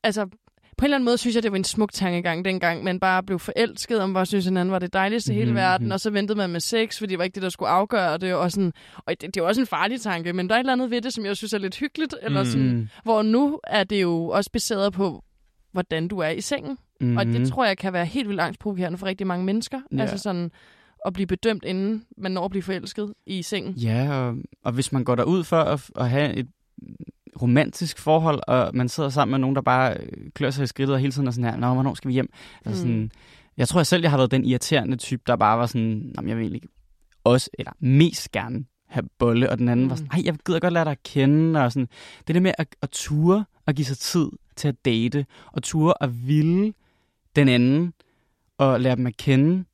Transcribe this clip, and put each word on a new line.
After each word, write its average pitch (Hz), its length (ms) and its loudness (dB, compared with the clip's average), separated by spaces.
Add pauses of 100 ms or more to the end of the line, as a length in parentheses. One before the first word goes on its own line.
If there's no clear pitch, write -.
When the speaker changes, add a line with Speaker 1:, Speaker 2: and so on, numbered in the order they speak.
Speaker 1:
altså, 214 220 0 (520)
på - 80 2
en - 0 -
eller 285 120 4
anden 254 80 0
måde 240 120 4
synes 233 180 -2
jeg, 233 80 2
det 220 80 0
var 196 60 -2
en 190 60 0
smuk 208 300 0
tankegang, 175 520 -2
dengang 175 380 0
man 185 160 -2
bare 185 240 2
blev 190 160 -4
forelsket, - 600 -2
og 190 80 0
man 196 40 -2
bare 185 120 2
synes, 196 200 0
hinanden 185 260 2
var 185 80 0
det 175 140 -6
dejligste 202 400 0
i - 20 0
hele 101 160 0
Speaker 2:
Mhm, 117 40 2
Speaker 1:
verden, 185 320 2
Speaker 2:
mhm. 110 40 -2
Speaker 1:
og 190 80 -2
så 220 100 -2
ventede 208 280 0
man 196 120 -2
med 170 100 -4
sex, 220 400 -2
fordi 214 100 -6
det 185 80 -2
var 170 60 -2
ikke 185 120 -4
det, 190 80 -6
der 185 60 -2
skulle - 200 -4
afgøre 180 480 2
det, 185 160 -2
og 175 180 0
sådan, 185 220 0 (220)
og - 140 -12
det, 175 120 -4
det - 160 -8
er 185 40 -2
jo 165 60 2
også 220 140 2
en 240 60 0
farlig 208 340 -2
tanke, 175 320 -4
men 180 160 -2
der 220 60 2
er 233 40 4
et - 40 0
eller 262 100 0
andet 254 180 -2
ved 240 100 -2
det, 247 120 -6
som 220 120 -6
jeg 196 120 -4
synes 220 160 -6
er 214 40 -2
lidt 190 180 -6
hyggeligt, 302 460 -6
eller 143 220 0
Speaker 3:
Mm. 127 60 0
Speaker 1:
sådan, 135 240 2
Speaker 2:
Mm. 117 140 -2 (160)
Speaker 1:
hvor 220 180 2
nu 254 460 2
er 208 160 2
det 202 180 0
jo 170 260 0
også 196 260 0
baseret 202 400 -2
på, 180 300 -4 (480)
hvordan 170 360 -2
du 196 120 -6
er 156 100 0
i 165 120 -4
sengen, 277 360 -6 (400)
og 117 80 2
det 117 160 0
Speaker 2:
Mhm. 127 80 2
Speaker 1:
tror 247 160 0
jeg 196 120 2
kan 185 160 -4
være 175 120 0
helt 220 220 -4
vildt 202 140 -2
angstprovokerende 180 560 -4
for 190 100 -12
rigtig 190 200 -4
mange 180 180 -2
mennesker, 226 360 -4 (100)
Speaker 2:
Ja. 131 100 -2
Speaker 1:
altså - 160 -2
sådan, 175 340 -4 (540)
at 196 80 -4
blive 185 140 -2
bedømt, 196 380 -2
inden 196 400 -2 (120)
man 190 140 -6
når 185 140 -4
at 190 60 -6
blive 190 120 -4
forelsket 196 500 -6 (120)
i 190 160 -6
sengen. 180 320 -6
Speaker 2:
Ja, 120 400 0
og, 123 220 -2 (280)
og - 80 -2
hvis 127 200 -2
man 131 120 0
går 123 120 2
derud 165 280 2
for 165 180 2
at, - 360 0
at 123 120 0
have 139 240 0
et 127 140 -4 (960)
romantisk 135 580 2
forhold, 160 480 2
og 127 260 2
man 123 160 0
sidder 143 200 -2
sammen 131 220 2
med 135 80 0
nogen, 131 160 0
der 135 60 0
bare, 127 380 2
øh, - 360 -14
klør 139 140 0
sig 139 140 -2
i 127 40 0
skridtet 135 260 0
og 131 60 2
hele 135 120 0
tiden 135 160 0
er 123 40 0
sådan 120 180 -2
her, 117 80 -4
"Nå, 120 160 0
hvornår 131 200 2
skal - 160 -8
vi 127 40 0
hjem?" 131 160 2 (360)
Altså 110 200 -4
Speaker 1:
Mm. 120 60 2
Speaker 2:
sådan, 110 200 -2 (460)
jeg 123 100 0
tror 175 120 2
jeg 156 80 4
selv, 180 140 4
jeg 165 100 4
har 143 60 4
været 127 140 4
den 135 140 2
irriterende 127 520 0
type, - 300 -6
der 123 80 4
bare 107 220 4
var 120 80 2
sådan, 113 500 -2
"Nå, - 60 -6
men 87 80 -4
jeg 113 80 -4
vil 113 60 -2
egentlig - 180 -6 (600)
også, 123 260 4 (100)
eller 123 200 -8
mest 143 520 4
gerne 113 340 -6 (220)
have - 160 -6 (160)
bolle," 120 300 2
og 123 80 0
den 120 120 0
anden 127 200 2
var 131 60 -2
sådan, 151 180 -10
Speaker 1:
Mm. 165 60 2
Speaker 2:
"Ej, 180 60 -2
jeg 165 100 0 (100)
gider 165 140 0
godt 175 140 0
lære 165 120 2
dig 156 60 -2
at 139 120 -8
kende," 151 600 4
og 123 80 2
sådan. 127 160 -2 (400)
Det 160 80 0
der 180 60 6
med 185 160 4
at, 160 100 -4 (140)
at 143 80 -4
ture 175 560 2 (200)
og 151 100 0
give 143 100 0
sig 131 120 -4
tid - 320 0 (260)
til - 120 -4
at - 180 -4
date, 120 400 2 (260)
og - 120 -4
ture 160 380 2
at 123 260 -4
ville 165 460 2 (640)
den 143 140 6
anden, 131 440 4 (640)
og 131 240 4
lære 127 140 2
dem 123 120 0
at 117 100 -4
kende 151 460 4 (100)